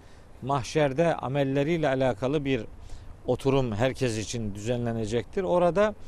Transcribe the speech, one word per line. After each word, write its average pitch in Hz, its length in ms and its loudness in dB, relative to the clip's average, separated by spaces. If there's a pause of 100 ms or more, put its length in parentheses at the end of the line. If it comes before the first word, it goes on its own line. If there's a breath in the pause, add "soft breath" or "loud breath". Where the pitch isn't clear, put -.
(420 loud breath)
mahşerde 143 720 2
amelleriyle 143 760 0
alakalı 131 560 2
bir 131 200 0 (640 loud breath)
oturum 127 480 2
herkes 120 440 0
için 107 360 -4
düzenlenecektir. 117 880 -2
Orada 175 520 2 (140 loud breath)